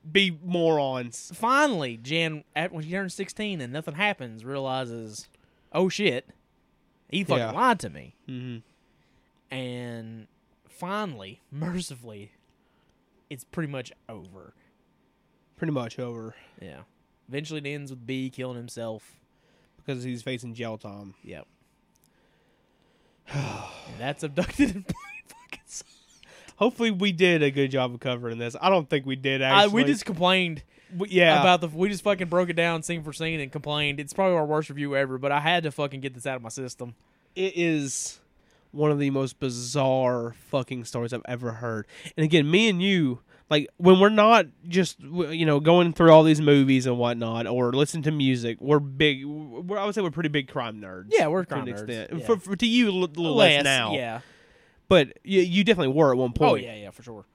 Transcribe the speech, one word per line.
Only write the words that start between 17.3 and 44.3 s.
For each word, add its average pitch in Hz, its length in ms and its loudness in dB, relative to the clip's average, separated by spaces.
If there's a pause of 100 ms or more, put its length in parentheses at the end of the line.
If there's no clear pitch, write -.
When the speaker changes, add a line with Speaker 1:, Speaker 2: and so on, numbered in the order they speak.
Speaker 2:
it 143 60 -12
ends 143 240 -10
with 123 160 -16
B 131 240 -6
killing 127 260 -10
himself. 117 640 -12 (580)
Speaker 1:
Because 127 280 -10
he's 123 180 -10
facing 123 320 -10
jail 113 240 -8
time. 101 440 -16
Speaker 2:
Yep. 80 300 -16
Speaker 1:
<sighs> - 1800 -20
Speaker 2:
And 110 680 -10
that's 139 220 -8
Abducted 170 520 -2
in 190 80 -10
Plain 855 440 -12
fucking 932 400 -20
Sight. - 200 -18 (680)
Speaker 1:
Hopefully 233 340 0
we 196 220 -2
did 170 300 4
a 143 80 2
good 139 200 0
job 127 240 -2
of 120 60 -14
covering 120 380 -6
this. 120 220 -8
I 175 100 6
don't 175 180 2
think 139 180 0
we 131 100 -4
did, 135 260 -2
Speaker 2:
I, 147 220 8
Speaker 1:
actually. 214 180 4
Speaker 2:
we - 80 4
just 233 140 -2
complained 180 580 0 (340)
Speaker 1:
We, 202 120 -4
yeah. 170 320 6
Speaker 2:
about 180 200 6
the, 170 80 -6
we 170 200 -2
just 202 160 -6
fucking 185 240 0
broke 175 200 0
it 170 80 -4
down 165 260 0
scene 170 200 -6
for 147 100 -12
scene 160 280 -6
and 135 120 -8
complained. 147 480 -4
It's 143 120 -12
probably 190 240 2
our 151 100 0
worst 151 240 -2
review 143 260 -4
ever, 131 220 0
but 139 140 -2
I 143 80 2
had 170 240 0
to 147 60 -4
fucking 139 300 -6
get 131 140 -8
this 120 120 -12
out 131 100 -6
of 123 60 -12
my 113 60 -14
system. 123 460 -12 (400)
Speaker 1:
It 190 220 -4
is 156 640 -2 (500)
one 151 200 0
of 143 80 0
the 139 120 0
most 135 300 -4
bizarre 123 960 -2 (140)
fucking 131 360 -6
stories 117 280 -6
I've 120 140 -8
ever 120 260 -8
heard. 113 340 -6 (300)
And 156 80 2
again, 151 260 4
me 214 180 4
and 180 140 0
you, 170 380 0 (300)
like, 151 260 2
when 185 240 8
we're 202 80 8
not 214 380 6 (200)